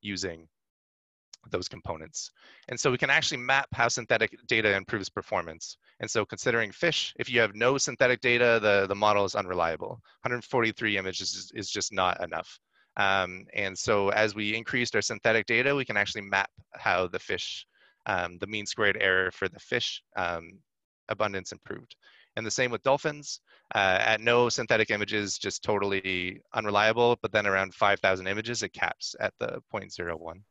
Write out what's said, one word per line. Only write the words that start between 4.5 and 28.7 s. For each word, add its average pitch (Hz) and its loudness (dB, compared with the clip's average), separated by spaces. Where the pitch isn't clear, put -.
improves 98 -4
performance. 85 -8
And 113 -8
so 110 0
considering 113 -2
fish, - 0
if 131 -6
you 120 2
have 107 4
no 120 2
synthetic 123 2
data, 120 6
the, 101 6
the 95 0
model 101 4
is 92 -4
unreliable. 90 -2
Hundred 123 -4
forty-three 113 0
images 95 -4
is, 92 -14
is 107 -8
just - -4
not 92 0
enough. 82 -8
Um, 95 0
and 95 -4
so 101 2
as 107 2
we 104 -4
increased 120 -2
our 107 2
synthetic 110 0
data, 127 2
we 139 -2
can 107 -2
actually 101 -2
map 98 0
how 92 0
the 92 -6
fish, - -8
um, 87 -4
the 95 -8
mean 104 -8
squared 101 0
error 92 2
for - -6
the - -8
fish, - -4
um, 85 -6
abundance 101 -4
improved. - -14
And 113 -4
the 107 -4
same 123 0
with 117 -4
dolphins. 147 -2
Uh, 95 4
at 110 2
no 120 6
synthetic 113 2
images, 104 -2
just - -6
totally 95 -2
unreliable, 110 4
but 98 -4
then 104 4
around 95 0
five 101 2
thousand 95 2
images, 107 -4
it 101 -6